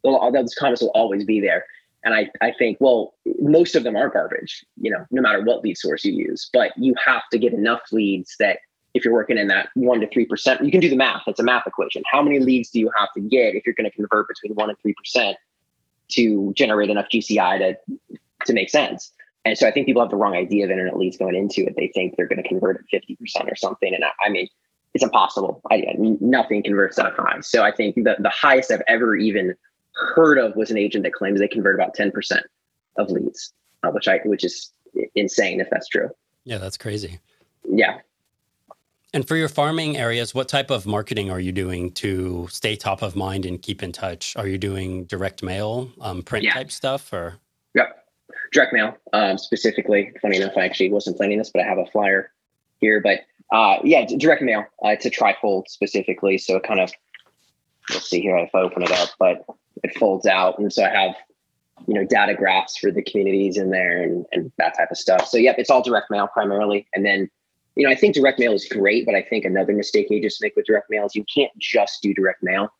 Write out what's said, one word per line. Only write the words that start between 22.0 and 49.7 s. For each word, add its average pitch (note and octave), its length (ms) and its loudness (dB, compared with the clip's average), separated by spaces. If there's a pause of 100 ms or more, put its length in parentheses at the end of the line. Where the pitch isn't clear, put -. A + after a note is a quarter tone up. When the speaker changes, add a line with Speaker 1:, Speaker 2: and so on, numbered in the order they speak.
Speaker 1:
they're F2+ 120 -2
gonna - 160 -2
convert F#2+ 320 -2
at - 60 -16 (100)
fifty - 240 -4
percent - 340 -6
or - 60 -6
something. F#2+ 360 -4
And E2+ 120 -2
I, - 60 0 (140)
I G#2 40 2
mean, F#2 200 -4 (460)
it's C3 100 2
impossible. G2+ 640 0
I, A2 120 4
n-, - 400 0
nothing A2+ 420 0
converts G2 340 0
that - 180 0
high. - 260 -2
So - 240 2
I G#2+ 80 2
think G#2 240 -2
the, A2+ 240 2
the G#2 100 2
highest C3 400 4
I've G#2+ 160 0
ever A2+ 300 2
even G2 400 0 (580)
heard D3+ 240 6
of G#2+ 180 0
was A2 140 -2
an A2 80 0
agent G2+ 260 0
that - 80 -2
claims G2 280 -2
they G2+ 80 2
convert G2 260 0
about - 200 0
ten G2+ 160 -2
percent - 340 -2 (520)
of - 140 -2
leads, - 420 -6 (300)
uh, E2 80 0
which - 180 -2
I, F#2+ 160 2
which G#2 200 0
is - 280 -8 (420)
insane F#2+ 460 -2
if F2+ 100 -4
that's - 180 -4
true. - 220 -2 (340)
Speaker 2:
Yeah, A#2 140 -8
that's F#2+ 180 -10
crazy. G2+ 440 -10 (500)
Speaker 1:
Yeah. - 280 0 (1160)
Speaker 2:
And C3+ 120 -2
for D#3+ 100 0
your D#3+ 120 0
farming D3+ 480 -2
areas, A#2 380 -2
what C3 140 -2
type C3+ 220 -2
of G2+ 160 -2
marketing G#2 440 -4
are F#2 100 -6
you F#2 120 -4
doing F2+ 400 -6
to F#2 580 -6
stay G#2+ 260 -6
top G2 260 -6
of F#2+ 140 -6
mind G2 300 -4
and F2+ 140 -8
keep G2+ 220 -8
in F2+ 100 -10
touch? - 440 -10
Are G#2+ 100 -6
you F#2+ 120 -4
doing F#2 460 -6
direct F#2 380 -8
mail, G#2+ 480 -6 (100)
um, F2+ 220 -8
print A2+ 220 -6
Speaker 1:
Yeah. A2 80 0
Speaker 2:
type C3+ 180 -6
stuff, - 420 -6
or? F2 260 -8 (360)
Speaker 1:
Yep. - 300 0 (480)
Direct C3+ 200 2
mail, A2 240 -2 (160)
um, G2 260 0
specifically. G#2 840 0